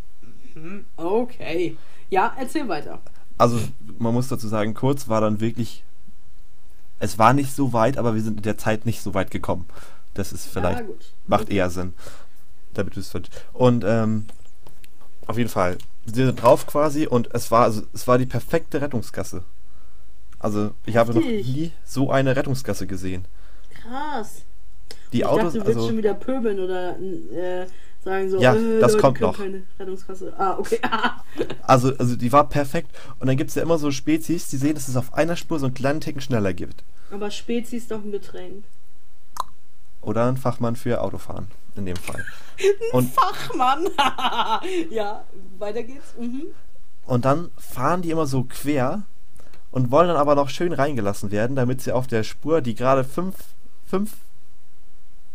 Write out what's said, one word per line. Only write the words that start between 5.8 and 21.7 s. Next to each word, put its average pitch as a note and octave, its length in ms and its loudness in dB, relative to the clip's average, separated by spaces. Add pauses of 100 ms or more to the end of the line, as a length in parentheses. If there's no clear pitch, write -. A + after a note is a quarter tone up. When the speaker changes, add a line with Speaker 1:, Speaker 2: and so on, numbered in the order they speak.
Speaker 2:
es G#2 200 0
war A2+ 140 8
nicht C#3 200 2
so C3+ 200 0
weit, A2+ 240 2
aber A2+ 180 2
wir A2 60 0
sind G#2+ 160 0
in G2+ 60 -2
der G#2 140 0
Zeit A2 280 0
nicht A2 160 0
so G2+ 120 -2
weit F#2+ 180 0
gekommen. F2 340 0 (480)
Das G2 180 -2
ist - 140 -2
vielleicht, F2+ 340 0
Speaker 1:
Ja, A3+ 60 -2
gut. - 200 -4 (220)
Speaker 2:
macht G2+ 160 4
Speaker 1:
Okay. G2+ 140 0
Speaker 2:
eher F2+ 120 2
Sinn. F2+ 240 0 (840)
Damit F#2+ 200 0
du G2 60 -2
es - 80 -2
ver-, F2+ 140 -2 (280)
und, A#2+ 340 4
ähm, A2 420 2 (1000)
auf A2+ 120 -2
jeden A#2 100 0
Fall, F#2 300 0 (260)
wir B2 220 2
sind - 140 0
drauf - 260 6
quasi D3+ 400 2
und A#2+ 260 2
es A#2 160 0
war, A#2 140 6
also, A2 180 2 (120)
es - 140 -2
war B2 120 4
die C3 80 0
perfekte D#3 520 0
Rettungsgasse. A2+ 640 -2 (960)
Also, G#2 340 0 (140)
ich A2+ 120 0
habe A#2 180 4
noch A2+ 80 4
Speaker 1:
Heftig. G#3+ 240 0
Speaker 2:
nie D3+ 240 0 (120)